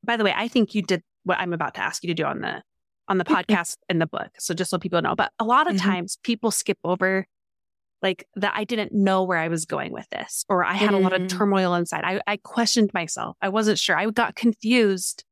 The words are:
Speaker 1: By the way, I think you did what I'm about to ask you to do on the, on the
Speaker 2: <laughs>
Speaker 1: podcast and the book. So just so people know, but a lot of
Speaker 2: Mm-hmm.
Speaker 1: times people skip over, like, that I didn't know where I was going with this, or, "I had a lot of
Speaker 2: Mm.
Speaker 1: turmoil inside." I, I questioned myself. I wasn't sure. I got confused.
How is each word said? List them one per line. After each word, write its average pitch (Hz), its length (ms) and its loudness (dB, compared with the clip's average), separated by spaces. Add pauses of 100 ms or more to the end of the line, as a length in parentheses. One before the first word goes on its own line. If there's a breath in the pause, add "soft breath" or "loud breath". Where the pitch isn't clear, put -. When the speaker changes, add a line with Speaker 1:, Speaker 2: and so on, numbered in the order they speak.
Speaker 1:
By 233 140 0
the 220 60 2
way, 202 120 2
I 220 120 -4
think 233 280 2
you 214 60 0
did 175 220 0 (200)
what 180 160 0
I'm 175 140 -2
about 165 220 -4
to - 60 -6
ask - 220 -4
you 175 40 -6
to 170 60 -2
do 165 120 -2
on - 160 -4
the, - 200 -6 (460)
on 190 100 0
the 175 80 0
Speaker 2:
<laughs> 311 100 2
Speaker 1:
podcast 180 420 0 (120)
and 170 120 2
the 165 60 0
book. - 220 -8 (100)
So - 140 -6
just 175 180 -2
so 185 80 -2
people 170 220 0
know, - 140 0
but - 240 -2
a 226 60 0
lot 269 220 4
of 214 80 0
Speaker 2:
Mm-hmm. 190 140 2
Speaker 1:
times 180 340 -4
people 226 280 -2
skip - 320 -2
over, 185 440 0 (760)
like, 190 340 -2
that 202 200 -2
I 214 80 -4
didn't 214 300 -4
know 190 300 4
where 180 160 0
I 160 80 -2
was 165 180 -2
going 139 260 -6
with - 180 -12
this, - 400 -8
or, 180 140 2
"I 180 100 0
had 208 200 2
a 196 60 4
lot 185 140 4
of 185 100 2
Speaker 2:
Mm. 185 60 -4
Speaker 1:
turmoil 190 460 2
inside." 170 280 -2
I, 185 240 -2
I 202 100 -4
questioned 226 560 0
myself. 175 480 -6
I 196 80 -2
wasn't 214 300 2
sure. 165 180 2
I 202 120 0
got 220 260 -2
confused. 220 960 2